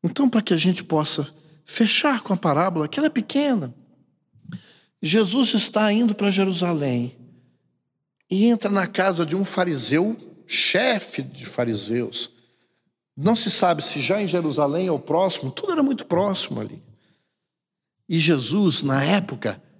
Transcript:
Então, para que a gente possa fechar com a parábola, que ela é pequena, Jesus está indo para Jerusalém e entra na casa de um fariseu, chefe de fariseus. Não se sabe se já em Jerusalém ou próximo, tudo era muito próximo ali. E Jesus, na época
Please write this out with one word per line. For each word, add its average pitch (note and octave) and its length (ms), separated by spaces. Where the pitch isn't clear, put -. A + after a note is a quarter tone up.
Então, C4+ 220
para A3+ 140
que - 100
a E3+ 60
gente F3+ 260
possa D3+ 420
fechar A#3 560
com - 140
a - 20
parábola, E3 500
que - 120
ela D4+ 80
é D#4 40
pequena, A#3+ 640
Jesus A3 520
está G#3+ 360
indo A3 240
para G3+ 160
Jerusalém E3+ 880
e F#3+ 140
entra A#3 240
na G3 180
casa F#3 380
de D3+ 100
um G3 80
fariseu, F3 720
chefe - 760
de - 240
fariseus. A#2 840
Não F3+ 180
se A3 160
sabe E3+ 320
se - 160
já F#3 240
em F#3+ 60
Jerusalém D#3 600
ou D3 80
próximo, D3+ 520
tudo F#4+ 220
era D#4+ 100
muito C4+ 220
próximo F#3 560
ali. - 220
E E3 120
Jesus, D#3 640
na C3+ 200
época D3+ 600